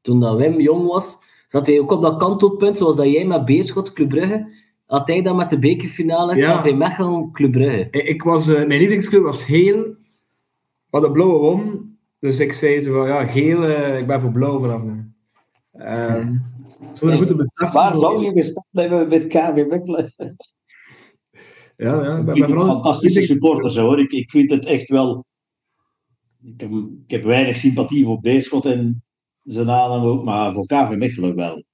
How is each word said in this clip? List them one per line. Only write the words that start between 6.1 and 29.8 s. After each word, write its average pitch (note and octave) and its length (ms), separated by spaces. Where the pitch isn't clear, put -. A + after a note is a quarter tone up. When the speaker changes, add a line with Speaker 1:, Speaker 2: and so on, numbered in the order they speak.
Speaker 2:
Ja. D3+ 220
Speaker 1:
K - 100
V C#3 60
Mechelen, E3+ 580
Club C#3 200
Brugge. B2 400
Speaker 2:
Ik, C#3+ 160
ik D#3+ 160
was, E3 240
eh, D#3 80
mijn D3 140
lievelingskleur G3 440
was C#3+ 200
geel, G3 520
maar D3 120
de D3 100
blauwe E3+ 280
won. F#3+ 520
Dus C3 200
ik C#3 140
zei C#3+ 280
zo C#3 120
van, C3+ 140
ja, C#3 180
geel, D#3 380
eh, D3 360
ik B2+ 80
ben C#3 140
voor B2 100
blauw C3+ 280
vanaf A#2 240
nu. A2 280
Ehm, A2+ 560
Speaker 1:
Ja. B2 140
Speaker 2:
zo D#3 120
een D#3+ 100
goede E3 180
besef. D3+ 360
Speaker 3:
Waar E3 240
zou F#3+ 300
je G3+ 60
gestaan F3 400
hebben F3 360
met D#3+ 200
K - 100
V D#3 320
Mechelen? E3 420
Speaker 2:
Ja, C#3+ 260
ja, C#3+ 100
ik E3 60
Speaker 3:
Ik - 60
Speaker 2:
ben - 80
Speaker 3:
vind C#3 120
het C#3 100
Speaker 2:
vooral F#3 180
Speaker 3:
fantastische E3 460
Speaker 2:
lievelingskleur. D#3+ 320
Speaker 3:
supporters, A#2 260
hoor. A#2+ 220
Ik, C3+ 120
ik B2+ 200
vind C#3+ 180
het C3+ 160
echt B2 240
wel... B2+ 360
Ik A#2+ 180
heb, G#2+ 100
ik - 80
heb A#2 120
weinig B2 340
sympathie C#3+ 480
voor A2+ 140
Beerschot C3 460
en A#2+ 380
zijn A#2 260
aanhang B2 360